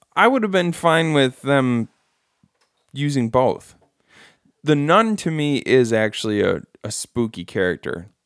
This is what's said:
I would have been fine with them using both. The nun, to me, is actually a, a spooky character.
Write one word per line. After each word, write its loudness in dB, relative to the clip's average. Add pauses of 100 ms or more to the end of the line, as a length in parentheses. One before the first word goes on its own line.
(160)
I 4
would 2
have -4
been 0
fine 0
with 0
them 0 (1040)
using -2
both. -2 (880)
The 2
nun, 2
to -4
me, -2
is 2
actually -2
a, 0 (200)
a -10
spooky -6
character. -4 (180)